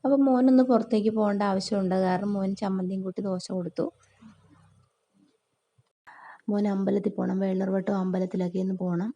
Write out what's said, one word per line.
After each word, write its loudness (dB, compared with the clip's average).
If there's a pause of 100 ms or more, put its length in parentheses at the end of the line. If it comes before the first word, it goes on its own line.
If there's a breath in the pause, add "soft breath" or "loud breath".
അപ്പോൾ 4
മോനൊന്ന് 6
പുറത്തേക്ക് 2
പോകേണ്ട 2
ആവശ്യമുണ്ട്, 0
കാരണം 0
മോൻ -2
ചമ്മന്തിയും -4
കൂട്ടി -6
ദോശ -4
കൊടുത്തു. -4 (2500 loud breath)
മോൻ 0
അമ്പലത്തിൽ 0
പോകണം, -2
വേളർവട്ടം -2
അമ്പലത്തിലൊക്കെ -2
ഒന്ന് -2
പോകണം. -4